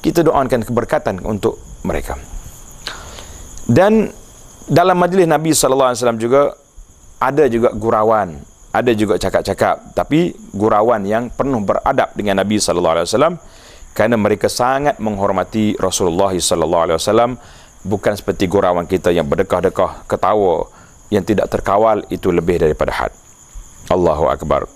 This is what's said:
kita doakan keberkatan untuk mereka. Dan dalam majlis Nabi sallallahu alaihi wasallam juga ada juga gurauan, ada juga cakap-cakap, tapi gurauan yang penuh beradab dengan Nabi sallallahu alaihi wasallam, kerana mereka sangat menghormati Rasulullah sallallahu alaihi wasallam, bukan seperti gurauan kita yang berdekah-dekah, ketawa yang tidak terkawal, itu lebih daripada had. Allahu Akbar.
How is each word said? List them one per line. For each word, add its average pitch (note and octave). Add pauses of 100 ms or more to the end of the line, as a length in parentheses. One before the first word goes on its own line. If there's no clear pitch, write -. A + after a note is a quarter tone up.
kita D#3
doakan C3
keberkatan A2+
untuk G#2+ (240)
mereka. D2+ (1500)
Dan G3+ (560)
dalam F3+
majlis F3+
Nabi D#3
sallallahu C3
alaihi A#2
wasallam A#2
juga A#2+ (800)
ada C#3
juga A#2
gurauan, G#2+ (320)
ada A#2+
juga G2
cakap-cakap, F#2
tapi D3+ (240)
gurauan G#2+
yang A2+
penuh B2+
beradab A2+
dengan G2
Nabi G#2
sallallahu E2+
alaihi E2+
wasallam, D3+ (560)
kerana A2+
mereka G#2+
sangat C3+
menghormati G2+
Rasulullah F#2
sallallahu E2+
alaihi E2
wasallam, A#2 (480)
bukan G2+
seperti F#2+
gurauan F2+
kita F2+
yang D#2+
berdekah-dekah, F2+
ketawa G2 (480)
yang G2
tidak F#2+
terkawal, G#2+
itu F2
lebih E2+
daripada D2+
had. - (720)
Allahu D#2+
Akbar. C#2+ (100)